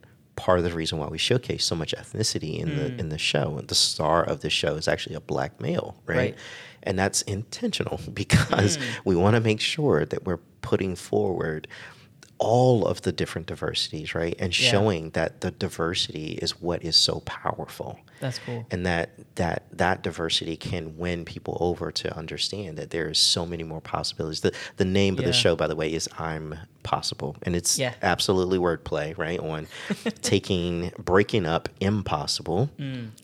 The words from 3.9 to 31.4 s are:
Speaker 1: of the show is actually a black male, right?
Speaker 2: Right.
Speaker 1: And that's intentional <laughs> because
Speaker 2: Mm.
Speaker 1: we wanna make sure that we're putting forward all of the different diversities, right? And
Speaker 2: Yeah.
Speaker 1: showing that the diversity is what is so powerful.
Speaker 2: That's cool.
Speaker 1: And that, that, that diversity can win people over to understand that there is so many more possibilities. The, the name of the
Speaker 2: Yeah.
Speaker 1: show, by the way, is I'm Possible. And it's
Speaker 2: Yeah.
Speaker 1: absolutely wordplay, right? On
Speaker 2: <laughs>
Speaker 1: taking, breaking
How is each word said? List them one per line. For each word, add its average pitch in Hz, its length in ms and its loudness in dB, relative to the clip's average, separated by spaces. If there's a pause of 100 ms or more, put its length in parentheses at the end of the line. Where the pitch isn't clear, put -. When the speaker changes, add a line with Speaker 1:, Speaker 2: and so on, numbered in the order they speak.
Speaker 1:
of 80 160 -2
the 78 100 -4
show 78 260 0
is 78 120 -4
actually 78 280 -2
a 76 60 -8 (120)
black 67 260 -4
male, 160 360 -4 (100)
right? - 120 0
Speaker 2:
Right. 123 180 0 (480)
Speaker 1:
And 95 140 0
that's 98 260 2
intentional - 840 -4
<laughs> - 60 -10
because - 640 4
Speaker 2:
Mm. 135 60 -6 (220)
Speaker 1:
we 95 100 4
wanna 104 260 6
make 110 180 4
sure 98 460 2
that - 200 -4
we're 90 140 -2 (220)
putting 95 340 0
forward 87 720 -2 (720)
all 120 460 6
of - 140 -2
the 95 100 2
different 82 360 -4
diversities, 80 680 -4
right? 85 240 0
And 92 180 0
Speaker 2:
Yeah. - 140 4
Speaker 1:
showing 98 400 4
that - 300 -2
the 92 100 0
diversity - 880 -4
is 170 100 0 (100)
what 170 240 -2
is 160 100 2
so - 240 4 (220)
powerful. - 580 -6 (220)
Speaker 2:
That's 131 240 -4
cool. 117 260 -6
Speaker 1:
And 90 140 -2
that, 85 240 0 (260)
that, 85 380 -2
that 90 300 0
diversity 82 520 -2
can 80 420 -6
win 87 280 -4
people - 340 -8
over 82 320 0
to 82 260 -6
understand 80 600 -6
that 76 140 -8
there 80 180 -2
is 80 100 0
so 95 260 4
many 85 180 -4
more 80 180 -8
possibilities. 78 600 -4
The, 92 120 4 (240)
the 98 80 4
name 98 320 4
of - 80 0
the 87 100 2
Speaker 2:
Yeah. - 80 4
Speaker 1:
show, 87 140 6
by 80 100 2
the 78 80 -2
way, 78 180 0
is 80 140 -2 (100)
I'm 80 380 -6 (260)
Possible. - 640 -4
And 87 140 0
it's - 200 0
Speaker 2:
Yeah. 127 240 -2
Speaker 1:
absolutely 92 560 4
wordplay, 80 600 0
right? 82 220 -2
On 78 280 -6 (260)
Speaker 2:
<laughs> - 280 -6
Speaker 1:
taking, 87 760 0
breaking 98 480 4